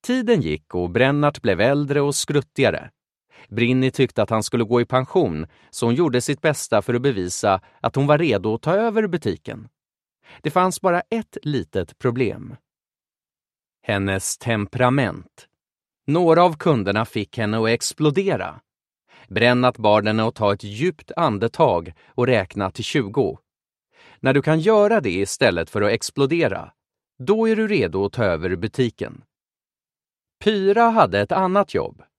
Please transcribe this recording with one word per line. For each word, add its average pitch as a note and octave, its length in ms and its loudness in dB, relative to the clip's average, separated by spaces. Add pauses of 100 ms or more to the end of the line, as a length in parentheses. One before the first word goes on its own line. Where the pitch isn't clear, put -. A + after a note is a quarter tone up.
Tiden A#3+ 380 0
gick D2+ 340 -6
och F2+ 160 -2
Brennart C#3+ 520 0
blev F#2+ 180 0
äldre C#3+ 400 0
och C#3+ 140 -2
skruttigare. C3+ 760 -2 (580)
Brinny B2+ 420 0
tyckte A#2+ 320 0
att - 80 -2
han A2 120 0
skulle A#2+ 220 -2
gå A#2+ 160 2
i A#2 40 0
pension, B2+ 640 0 (240)
så - 160 -4
hon A#2 80 2
gjorde C3+ 260 2
sitt - 200 -4
bästa C3+ 420 0
för A#2+ 120 -2
att B2 80 -2
bevisa G2 580 0 (200)
att - 140 -2
hon C#3 120 0
var D3 120 4
redo A2 360 0
att A#2 80 -8
ta D#3+ 120 -2
över A3 320 0
butiken. A2+ 640 -6 (720)
Det D3+ 100 -4
fanns F#3 300 0
bara F3+ 300 0
ett A3+ 320 -6
litet G#2 560 -4
problem. B2 580 -4 (1300)
Hennes G2 560 -4
temperament. A#2 1080 -2 (580)
Några E3 360 4
av E3+ 140 2
kunderna A2 480 0
fick - 340 -8
henne A2 200 -2
att A2 100 0
explodera. C3+ 920 -2 (680)
Brennart B2 480 2
bad G#2+ 300 4
henne A2 220 0
att A#2+ 60 -6
ta G2+ 180 0
ett G#2 120 -4
djupt B2+ 520 -6
andetag A2 760 0 (140)
och B2 200 -2
räkna G2+ 440 0
till - 140 -10
tjugo. A2+ 540 -2 (800)
När C3 140 2
du C#3 80 2
kan D#3+ 180 2
göra G#3 400 4
det A#2 100 -4
istället F#2 600 0
för G#2 120 -2
att G2+ 100 2
explodera, C3+ 800 -2 (460)
då G#3+ 300 0
är A3 80 2
du A3 120 -2
redo G2 360 0
att G2 80 -4
ta A#2 120 -2
över F2+ 320 -2
butiken. - 680 -6 (1200)
Pyra G#3 380 2
hade F3 380 4
ett G2+ 120 -2
annat F#3+ 420 0
jobb. - 280 -4 (160)